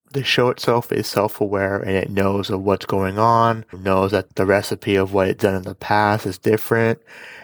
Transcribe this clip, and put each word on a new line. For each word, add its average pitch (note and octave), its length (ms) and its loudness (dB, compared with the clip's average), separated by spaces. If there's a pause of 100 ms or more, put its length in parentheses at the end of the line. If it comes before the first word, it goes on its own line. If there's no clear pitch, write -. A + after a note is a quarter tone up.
(120)
the C3+ 120 -4
show B2 240 2
itself - 440 0
is - 140 0
self-aware G2 720 -2
and G2 120 -4
it F#2+ 200 0
knows G2 400 0
of F#2+ 120 -4
what's F#2+ 240 0
going F#2+ 320 -2
on, A#2 540 2
knows F#2+ 400 0
that F#2+ 220 -2
the F#2+ 120 0
recipe G2+ 500 0
of F#2+ 160 0
what F#2+ 160 2
it's - 140 -2
done G2 120 2
in F#2 80 -4
the G2 120 -12
past G#2 520 0
is F#2+ 120 -8
different, A2+ 640 0 (440)